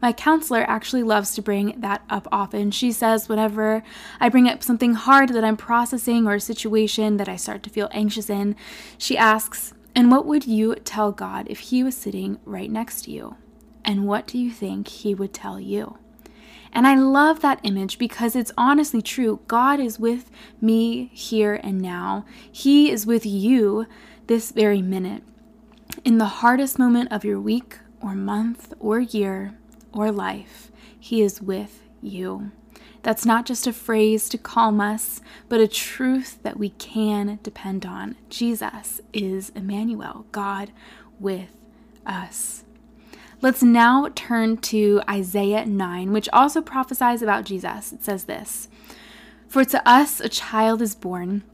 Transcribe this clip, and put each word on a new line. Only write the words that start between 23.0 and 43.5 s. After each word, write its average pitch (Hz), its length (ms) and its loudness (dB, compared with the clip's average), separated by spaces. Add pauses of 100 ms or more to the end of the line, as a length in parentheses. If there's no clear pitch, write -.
with 226 200 2
you 214 600 2 (420)
this 226 240 0
very 208 300 2
minute. 185 420 -6 (800)
In 233 140 6
the 220 80 4
hardest 254 520 2
moment 247 320 4
of 208 140 -6
your 202 160 -2
week 220 380 -4 (220)
or 196 140 -8
month 208 640 -4
or 220 220 0
year 202 580 -4 (340)
or 214 200 -2
life, 196 580 -8 (300)
he 226 200 -2
is 202 220 0
with 196 400 -8 (180)
you. 196 520 -10 (500)
That's 220 240 0
not 233 180 2
just 240 220 -6
a 240 60 -2
phrase 220 560 2
to 233 100 -6
calm 220 420 2
us, 208 400 -4 (280)
but 233 120 2
a 220 60 6
truth - 800 -4
that - 120 -6
we 208 140 -4
can 208 720 -4
depend 196 420 -8
on. 185 300 -12 (160)
Jesus 220 720 -6 (120)
is 190 440 -6
Emmanuel, 208 720 -8
God 202 400 -8 (480)
with 190 380 -6 (500)
us. - 560 -10 (800)
Let's 254 220 2